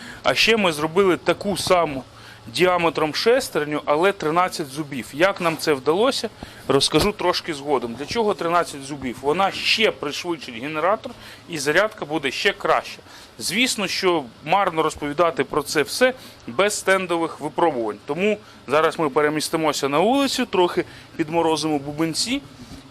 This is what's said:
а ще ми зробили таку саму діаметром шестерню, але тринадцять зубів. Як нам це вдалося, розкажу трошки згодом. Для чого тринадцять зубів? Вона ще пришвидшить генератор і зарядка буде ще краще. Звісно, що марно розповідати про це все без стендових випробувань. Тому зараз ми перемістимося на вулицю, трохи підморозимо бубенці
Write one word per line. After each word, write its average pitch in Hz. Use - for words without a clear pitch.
а -
ще 220
ми 190
зробили 160
таку 175
саму 165
діаметром 160
шестерню, 156
але 165
тринадцять 170
зубів. 139
Як 175
нам 165
це 156
вдалося, 180
розкажу 151
трошки 170
згодом. 135
Для 139
чого 214
тринадцять 165
зубів? 135
Вона 170
ще -
пришвидшить 147
генератор 156
і 165
зарядка 165
буде 147
ще 196
краще. 156
Звісно, 190
що 170
марно 170
розповідати 151
про 147
це 147
все 247
без 185
стендових 175
випробувань. 135
Тому 196
зараз 151
ми 156
перемістимося 151
на 143
вулицю, 254
трохи 180
підморозимо 160
бубенці 160